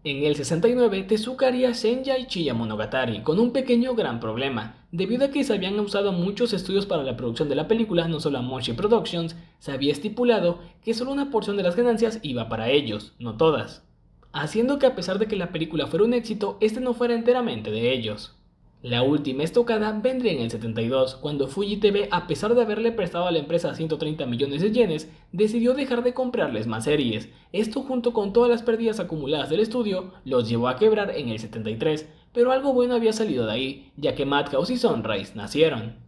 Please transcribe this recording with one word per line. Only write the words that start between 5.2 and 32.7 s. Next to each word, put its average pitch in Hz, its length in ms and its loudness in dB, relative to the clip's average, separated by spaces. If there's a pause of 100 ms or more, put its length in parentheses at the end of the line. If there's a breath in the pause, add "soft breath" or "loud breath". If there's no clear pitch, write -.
a 277 60 0
que 277 140 0
se 220 100 0
habían 196 260 -2
usado 202 320 0
muchos 202 400 0
estudios 190 320 -2
para 160 200 -2
la 123 120 -4
producción 127 320 -2
de 135 60 0
la 160 140 -2
película, 214 380 2
no 160 140 -2
solo 143 160 -2
a 123 60 -4
Moshi 127 320 -4
Productions, 175 600 0 (260 loud breath)
se - 120 -8
había 139 200 2
estipulado 214 680 2 (260 loud breath)
que 226 80 0
solo 247 180 -2
una 277 200 -2
porción 202 260 -2
de 196 60 -2
las 175 120 2
ganancias 226 480 2
iba 120 280 -6
para 113 180 -4
ellos, 120 500 0
no 113 200 -8
todas. 147 440 2 (500)
Haciendo 226 460 0
que 269 60 2
a 254 100 6
pesar 190 240 -4
de 214 100 0
que 220 80 -2
la 175 140 -4
película 156 360 -4
fuera 175 180 4
un 240 80 2
éxito, 220 480 -2
este 220 180 2
no 254 140 -2
fuera 240 220 0
enteramente 226 560 0
de 117 240 2
ellos. 110 420 -6 (460)
La 120 200 0
última 143 420 0
estocada 214 540 0
vendría 247 340 0
en 139 80 -2
el 117 100 -2
setenta 113 320 -4
y 117 60 0
dos, 131 260 2
cuando 143 340 -4
Fuji 202 300 -2
T 208 120 4
V, 202 200 0
a 175 160 -2
pesar 208 280 0
de 247 60 6
haberle 220 320 0
prestado 180 340 -2
a 180 40 0
la 165 80 2
empresa 156 360 0
ciento 160 220 -2
treinta 151 300 -4
millones 139 340 -2
de 214 120 2
yenes, 208 380 2 (220 loud breath)
decidió 226 400 2
dejar 262 320 -2
de 247 80 2
comprarles 175 540 -2
más 113 180 -4
series. 139 460 0 (220 soft breath)
Esto 220 280 -2
junto 247 320 -2
con 202 220 -2
todas 240 160 6
las 233 120 2
pérdidas 226 380 0
acumuladas 147 480 -2
del 165 120 2
estudio, 208 520 -2 (140)
los 123 240 0
llevó 120 180 2
a 127 80 -2
quebrar 208 400 2
en 131 140 -4
el 110 80 -6
setenta 110 320 -8
y 113 60 -4
tres, 156 300 -2 (280 loud breath)
pero 247 180 4
algo 269 220 2